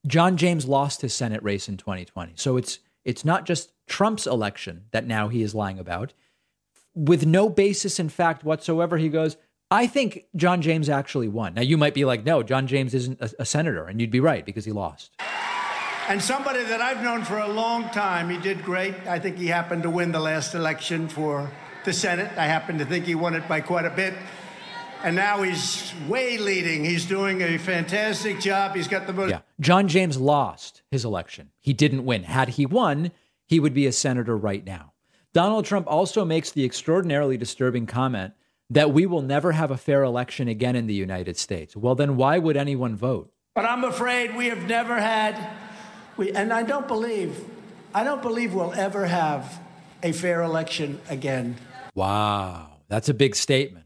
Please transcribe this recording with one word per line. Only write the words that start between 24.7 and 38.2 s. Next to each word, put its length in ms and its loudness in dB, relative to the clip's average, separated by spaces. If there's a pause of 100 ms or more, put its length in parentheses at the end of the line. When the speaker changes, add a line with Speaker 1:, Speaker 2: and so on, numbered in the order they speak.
Speaker 2:
And 140 0
now 260 2
he's 500 -4 (160)
way 300 0
leading. 440 0
He's 220 0
doing 380 0
a 160 0
fantastic 840 -2
job. 340 2
He's 140 -2
got 180 -2
the 60 -6
most 180 0
Speaker 1:
Yeah. 100 -2 (200)
John 260 6
James 320 2
lost 600 0 (100)
his 140 -2
election. 460 -6 (100)
He 140 0
didn't 320 2
win. 160 0
Had 280 0
he 140 0
won, 460 2 (360)
he 140 4
would 140 2
be 120 4
a 60 2
senator 420 0
right 300 -2
now. 300 -14 (400)
Donald 320 4
Trump 220 0
also 360 2
makes 260 0
the 140 0
extraordinarily 720 2
disturbing 480 0
comment 480 -2 (380)